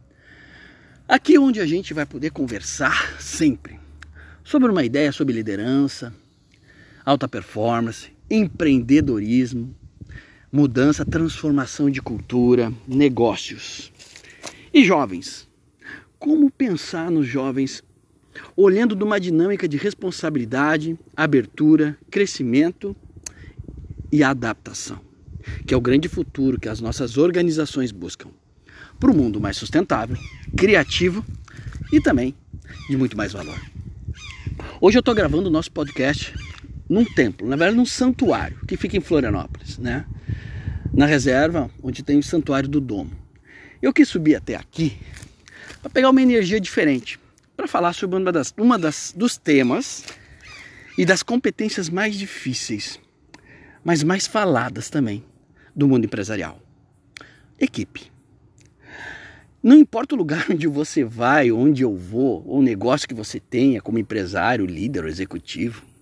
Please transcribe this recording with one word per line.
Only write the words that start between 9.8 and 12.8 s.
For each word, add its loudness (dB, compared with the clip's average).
mudança, 2
transformação -2
de -4
cultura, 0